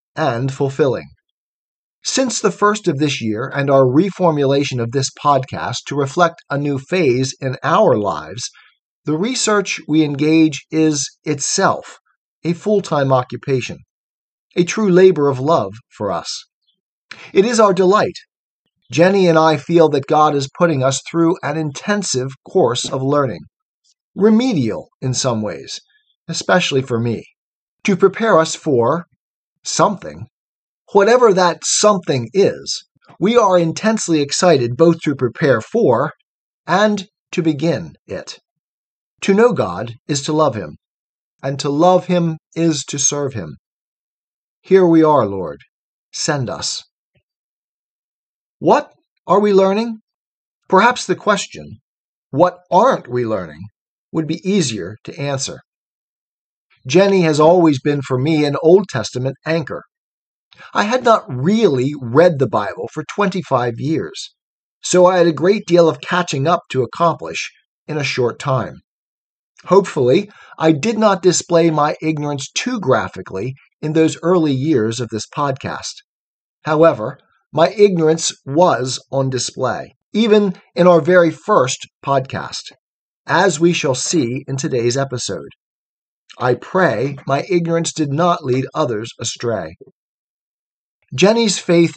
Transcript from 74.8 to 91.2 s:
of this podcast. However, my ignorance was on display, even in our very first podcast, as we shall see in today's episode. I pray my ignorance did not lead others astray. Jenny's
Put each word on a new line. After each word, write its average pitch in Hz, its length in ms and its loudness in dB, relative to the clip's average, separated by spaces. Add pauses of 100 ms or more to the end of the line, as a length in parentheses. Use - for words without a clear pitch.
of 117 80 -8
this 110 180 -8
podcast. 131 680 -8 (720)
However, 151 520 0 (360)
my 165 160 2
ignorance 175 640 2 (120)
was 135 640 0
on 135 200 -2
display, 120 640 -6 (160)
even 208 440 2 (200)
in 170 100 4
our 175 140 8
very 170 320 4
first 156 560 -2 (180)
podcast, 127 680 -6 (520)
as 165 320 0
we 170 140 2
shall 139 240 -2
see 135 540 -4
in 135 80 -4
today's 127 400 -2
episode. 113 500 -6 (920)
I 127 180 0
pray 139 600 -2 (100)
my 139 240 -2
ignorance 170 440 -2
did 147 180 -4
not 170 320 0
lead 131 220 -2 (100)
others 117 420 -4
astray. 104 600 -6 (1400)
Jenny's 214 420 2